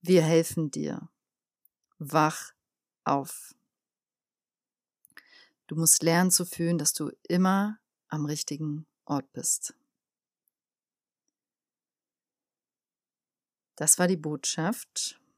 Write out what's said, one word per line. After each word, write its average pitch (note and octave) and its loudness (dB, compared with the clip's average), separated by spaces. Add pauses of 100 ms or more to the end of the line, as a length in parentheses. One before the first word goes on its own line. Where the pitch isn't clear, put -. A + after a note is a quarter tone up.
Wir F3+ 6
helfen D#3+ 2
dir. - -8 (880)
Wach D3+ -2 (540)
auf. - -4 (2000)
Du D3+ -8
musst D#3+ 4
lernen F3 4
zu F3+ 0
fühlen, E3+ -2
dass D3+ 0
du D3+ -6 (160)
immer G3 2 (300)
am D3+ -4
richtigen D3+ -6 (200)
Ort C#3+ -4
bist. - -4 (4000)
Das D3+ 2
war F3+ 4
die F#3 2
Botschaft. - -6 (160)